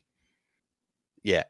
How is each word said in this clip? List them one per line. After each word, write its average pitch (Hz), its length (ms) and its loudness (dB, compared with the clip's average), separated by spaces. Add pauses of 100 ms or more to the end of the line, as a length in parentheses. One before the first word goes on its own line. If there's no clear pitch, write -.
(1200)
yeah, 92 280 0